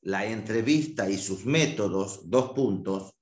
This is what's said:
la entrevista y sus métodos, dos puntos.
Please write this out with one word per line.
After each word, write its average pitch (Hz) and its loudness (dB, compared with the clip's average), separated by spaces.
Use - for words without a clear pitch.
la 98 -2
entrevista 113 0
y 98 0
sus 95 -4
métodos, 101 0
dos 127 2
puntos. 98 -2